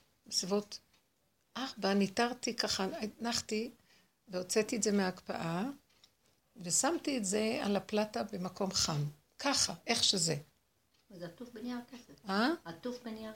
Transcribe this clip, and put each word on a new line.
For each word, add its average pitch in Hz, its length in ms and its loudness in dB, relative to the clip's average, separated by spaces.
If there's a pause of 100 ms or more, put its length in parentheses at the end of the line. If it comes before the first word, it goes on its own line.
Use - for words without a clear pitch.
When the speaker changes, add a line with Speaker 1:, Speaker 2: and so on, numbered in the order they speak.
(280)
Speaker 1:
בסביבות 202 520 0 (760)
ארבע, 196 360 0
ניתרתי 233 600 2
ככה, - 340 0 (320)
הנחתי, 233 520 -2 (560)
והוצאתי 196 480 0
את 214 80 -2
זה 220 80 4
מההקפאה, 185 720 0 (960)
ושמתי 269 560 2
את 208 80 -2
זה 220 380 2
על 202 120 2
הפלטה 214 480 0
במקום 190 480 -4
חם. 147 320 2 (360)
ככה, - 340 2 (140)
איך 226 160 2
שזה. 165 320 4 (760)
Speaker 2:
זה 175 160 -12
עטוף 226 240 -12
בנייר 240 280 -8 (140)
כסף. - 380 -14
Speaker 1:
אה? 214 200 4 (160)
Speaker 2:
עטוף 240 380 -8
בנייר 220 320 -10